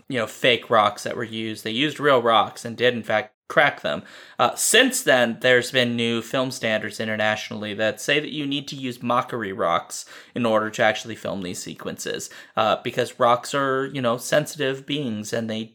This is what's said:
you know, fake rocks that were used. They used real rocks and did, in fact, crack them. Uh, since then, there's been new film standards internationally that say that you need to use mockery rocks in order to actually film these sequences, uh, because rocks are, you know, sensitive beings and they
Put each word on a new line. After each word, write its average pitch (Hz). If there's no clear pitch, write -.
you 127
know, 107
fake 120
rocks 104
that -
were 117
used. 110
They 110
used 143
real 139
rocks 110
and 113
did, 120
in 110
fact, 107
crack -
them. 76
Uh, 123
since -
then, 120
there's 123
been 120
new 117
film 131
standards 110
internationally 107
that 107
say 147
that 151
you 147
need 139
to 147
use 127
mockery 120
rocks -
in 120
order 107
to 117
actually 107
film 95
these 90
sequences, -
uh, 107
because 120
rocks 123
are, 135
you 139
know, 120
sensitive 139
beings 117
and 113
they 110